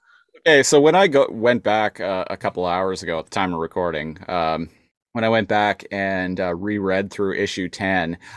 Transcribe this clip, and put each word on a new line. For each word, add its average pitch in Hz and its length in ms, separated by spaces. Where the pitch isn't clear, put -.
Okay, 147 260
so 147 160
when 156 160
I 196 100
go, 139 240
went 117 320
back, 107 380
uh, 92 280
a 95 80
couple 90 300
hours 92 380
ago 82 160
at - 60
the - 40
time 95 220
of 82 80
recording, 80 580
um, 82 400
when 117 100
I 113 60
went 113 200
back 104 440
and, 95 480
uh, 90 140
reread 98 560
through 98 240
issue 95 340
ten, 90 500